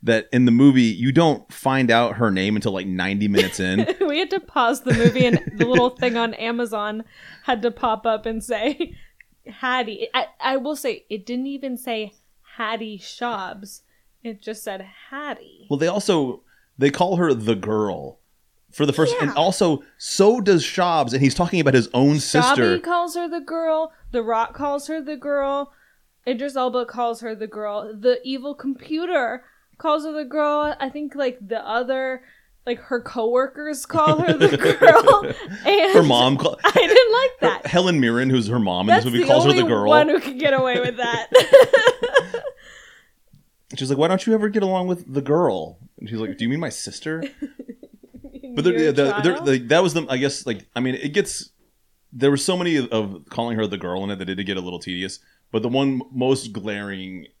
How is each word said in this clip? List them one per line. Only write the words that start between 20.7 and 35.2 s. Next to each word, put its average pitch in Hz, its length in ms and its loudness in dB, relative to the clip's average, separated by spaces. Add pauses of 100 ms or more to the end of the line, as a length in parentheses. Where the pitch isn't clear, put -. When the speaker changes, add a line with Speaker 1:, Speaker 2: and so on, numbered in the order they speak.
Speaker 1:
and 131 100 2
he's 135 120 4
talking 175 240 0
about 143 140 2
his 123 220 4
own 143 240 4
Speaker 2:
Shabby - 420 2
Speaker 1:
sister. 110 180 4
Speaker 2:
calls 349 360 -2
her 349 120 -4
the 330 140 -8
girl. 320 520 -4 (180)
The 247 100 -4
Rock 226 320 -2
calls 285 340 -6
her 311 140 -6
the 285 160 -10
girl. 277 560 -4 (540)
Idris 262 280 -6
Elba 254 300 -2
calls 233 360 -6
her 226 120 -10
the 214 140 -10
girl. 208 520 -8
The 247 240 2
evil 262 300 -8
computer 277 880 -4 (360)
calls 302 260 -2
her 311 60 -8
the 302 140 -8
girl. 294 540 -2
I 269 100 -6
think, 294 260 -10
like, 254 300 -4
the 214 220 -8
other, 254 560 -4 (420)
like, 247 140 -6
her 247 220 -6
coworkers 262 840 -4
call 311 360 2
her - 120 2
the 254 240 4
Speaker 1:
<laughs> - 220 2
Speaker 2:
girl. 466 540 8 (340)